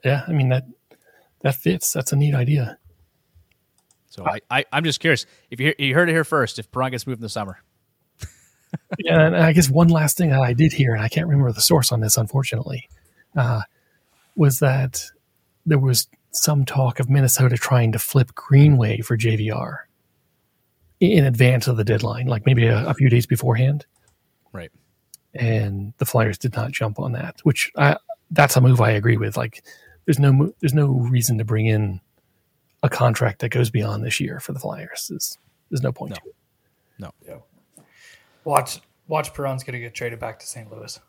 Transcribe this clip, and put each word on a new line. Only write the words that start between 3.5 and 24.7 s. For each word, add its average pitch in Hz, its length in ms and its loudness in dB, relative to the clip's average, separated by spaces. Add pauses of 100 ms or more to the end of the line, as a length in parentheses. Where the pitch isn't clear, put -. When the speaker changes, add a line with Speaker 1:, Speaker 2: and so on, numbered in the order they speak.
Speaker 2:
So - 180 -14
I, 127 140 -6 (100)
I, 135 240 -2
I'm 147 100 0
just 156 160 -2
curious. 156 280 0 (240)
If 117 80 -16
you, 147 180 0
you 139 160 -2
heard 170 160 2
it 160 40 0
here 160 100 2
first, 139 340 -2
if - 140 -14
Perron 131 200 -2
gets 123 140 -8
moved 123 140 -8
in 117 40 -14
the 110 60 -10
summer. 101 300 -10 (600)
<laughs> - 60 -16 (720)
Speaker 1:
Yeah, 165 300 2
and 175 100 0
I 165 160 4
guess 156 160 4
one 165 200 4
last 156 280 2
thing 170 140 2
that 135 100 2
I 123 120 0
did 147 200 4
hear, 127 220 2
and 107 80 -2
I 110 60 -2
can't 160 180 -4
remember 139 260 2
the - 80 -4
source 151 300 2
on 113 100 -2
this, 110 160 0
unfortunately, 120 720 -4 (480)
uh, 120 240 0 (760)
was 143 240 2
that 131 420 0 (640)
there 156 140 2
was 131 280 0 (240)
some 143 340 0
talk 131 340 -2
of 127 100 -2
Minnesota 127 460 4
trying 117 360 2
to 107 80 -2
flip - 340 0
Greenway 135 680 4
for 120 140 -2
J 113 220 0
V 107 140 -2
R - 360 -8 (1120)
in 180 260 4
advance 123 420 2
of 123 100 0
the 107 60 0
deadline, 113 440 -2
like, 113 180 -2
maybe 120 220 4
a, 113 200 2
a 151 60 -2
few 139 160 4
days 120 160 4
beforehand. 127 600 0 (680)
Speaker 2:
Right. 85 180 -16 (600)